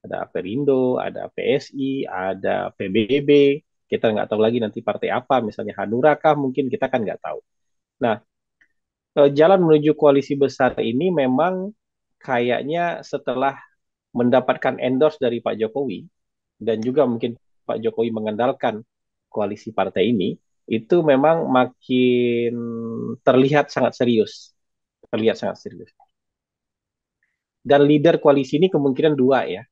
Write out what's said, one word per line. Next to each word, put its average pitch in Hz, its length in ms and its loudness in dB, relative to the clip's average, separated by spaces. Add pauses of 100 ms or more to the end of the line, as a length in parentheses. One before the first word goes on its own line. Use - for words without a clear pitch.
Ada 90 320 -10
Perindo, 127 640 -2
ada 95 320 -8
P - 80 -16 (240)
S - 160 -18
I, 135 320 -6
ada 95 640 -6
P 101 160 -8
B 113 320 0
B, 143 400 4 (240)
kita 113 240 -2
nggak 107 240 -2
tahu 107 80 -2
lagi 117 160 2
nanti 110 240 -6
partai 107 320 -4
apa, 120 320 -2
misalnya 104 320 -8
Hanura 123 400 0
kah, 156 160 2
mungkin 135 400 -2
kita - 160 -4
kan 120 160 -2
nggak 90 160 -8
tahu. - 240 -12 (560)
Nah, 113 160 0 (1040)
eh, 143 160 8
jalan 175 320 6
menuju 151 320 4
koalisi 139 320 4
besar 135 480 0
ini 123 320 -2
memang 170 640 0 (440)
kayaknya 131 800 -2
setelah 135 560 -4 (560)
mendapatkan 123 640 0
endorse 131 400 0
dari 120 240 -2
Pak 110 160 -4
Jokowi, 110 480 -4 (560)
dan 110 240 -2
juga 127 240 2
mungkin 117 240 -4 (320)
Pak 113 160 -6
Jokowi 113 320 -2
mengandalkan 110 720 -4 (480)
koalisi 107 400 -6
partai 98 400 0
ini, 110 240 -2 (320)
itu 139 320 0
memang 156 480 2
makin 123 1040 0 (720)
terlihat 139 480 2
sangat - 240 -2
serius. 117 560 -2 (560)
Terlihat 110 320 -2
sangat 98 240 -8
serius. - 240 -16 (1800)
Dan 143 240 4
leader 151 320 4
koalisi 143 400 2
ini 185 80 4
kemungkinan 143 480 0
dua 127 320 2
ya. 95 240 -8